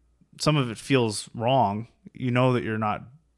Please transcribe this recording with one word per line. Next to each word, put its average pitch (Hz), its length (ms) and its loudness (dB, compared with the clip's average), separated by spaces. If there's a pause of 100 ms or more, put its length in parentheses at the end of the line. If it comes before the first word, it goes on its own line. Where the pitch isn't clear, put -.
(400)
Some 151 180 2
of 123 140 0
it 104 80 -10
feels 120 560 0
wrong. 117 520 0 (260)
You 123 180 -4
know 127 220 2
that 120 100 0
you're 110 160 -4
not 107 240 -4 (340)